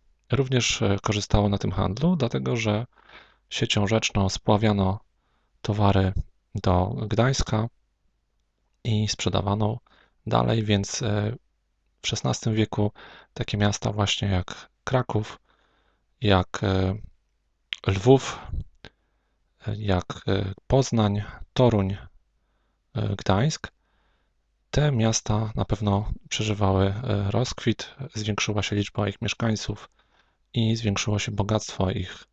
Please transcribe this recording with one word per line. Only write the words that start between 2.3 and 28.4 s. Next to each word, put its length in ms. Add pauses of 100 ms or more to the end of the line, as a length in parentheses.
że 300 (640)
siecią 360
rzeczną 420
spławiano 720 (600)
towary 500 (420)
do 320
Gdańska 840 (1160)
i 240
sprzedawano 680 (480)
dalej, 380
więc, 380
e, 340 (640)
w 60
szesnastym 460
wieku 380 (420)
takie 220
miasta 360
właśnie 360
jak 420 (140)
Kraków, 540 (840)
jak, 420
e, 320 (920)
Lwów, 520 (1300)
e, 100
jak, 520
e, 260 (120)
Poznań, 560 (300)
Toruń, 440 (1000)
e, 220
Gdańsk, 560 (1000)
te 220
miasta 600
na 100
pewno 480 (160)
przeżywały, 580
e, 440
rozkwit, 640 (200)
zwiększyła 480